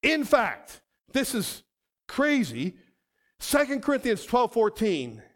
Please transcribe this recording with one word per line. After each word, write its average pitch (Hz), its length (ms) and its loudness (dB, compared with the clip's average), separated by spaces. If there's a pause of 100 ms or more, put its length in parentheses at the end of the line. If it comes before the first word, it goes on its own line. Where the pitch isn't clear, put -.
In 302 220 2
fact, 214 580 0 (320)
this 262 200 0
is - 280 -4 (440)
crazy. 185 680 0 (640)
Second 285 440 0
Corinthians 254 440 0
twelve 247 260 2
fourteen 185 720 0 (120)